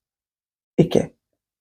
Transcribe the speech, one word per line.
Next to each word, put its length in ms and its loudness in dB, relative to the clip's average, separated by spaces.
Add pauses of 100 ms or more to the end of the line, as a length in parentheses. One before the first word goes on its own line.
(800)
iki. 360 -2 (460)